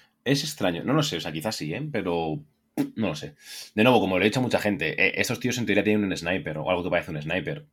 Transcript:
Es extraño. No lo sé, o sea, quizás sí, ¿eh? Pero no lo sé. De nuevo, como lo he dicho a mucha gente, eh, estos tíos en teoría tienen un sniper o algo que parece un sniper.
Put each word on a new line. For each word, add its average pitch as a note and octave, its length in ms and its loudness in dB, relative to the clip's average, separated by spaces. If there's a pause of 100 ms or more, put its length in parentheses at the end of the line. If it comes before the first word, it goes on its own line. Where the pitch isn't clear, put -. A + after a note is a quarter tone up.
(260)
Es C#3+ 180 2
extraño. F2+ 400 -2
No A#2 100 0
lo D#3 80 4
sé, F#2 160 -2
o D#2 40 -4
sea, D#2+ 100 -6
quizás D#2+ 240 -4
sí, D#2 180 -4
¿eh? C#3+ 180 -6
Pero E2+ 480 -2 (560)
no A2 120 -2
lo D#2 80 -2
sé. - 180 -12 (400)
De G#2+ 100 4
nuevo, B2 160 8
como F#2+ 200 2
lo F2+ 40 4
he G#2+ 40 6
dicho A2 120 2
a B2+ 40 0
mucha G#2+ 160 0
gente, F#2 300 0 (180)
eh, - 120 2
estos A2+ 200 -2
tíos A#2+ 180 -2
en A#2 80 -4
teoría G2+ 180 2
tienen G#2+ 220 4
un F#2 100 -2
sniper D#2+ 440 -4
o C#2+ 100 -4
algo F2+ 140 0
que F2 80 -2
parece E2+ 180 0
un D#2 100 -6
sniper. D2+ 540 -4